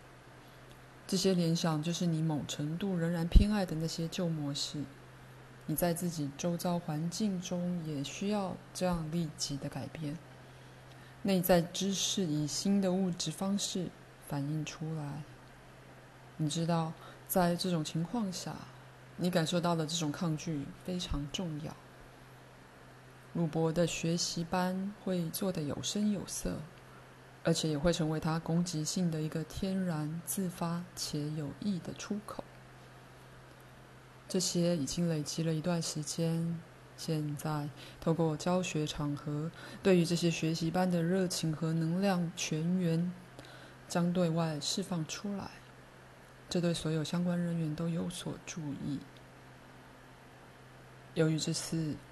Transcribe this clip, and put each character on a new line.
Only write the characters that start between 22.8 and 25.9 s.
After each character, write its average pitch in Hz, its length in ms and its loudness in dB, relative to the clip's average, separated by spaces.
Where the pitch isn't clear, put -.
鲁 170 140 2
伯 160 260 2
的 170 140 4
学 170 300 0
习 - 280 0
班 185 480 0
会 175 280 0
做 190 200 0
得 175 120 -2
有 143 180 -2
声 208 300 2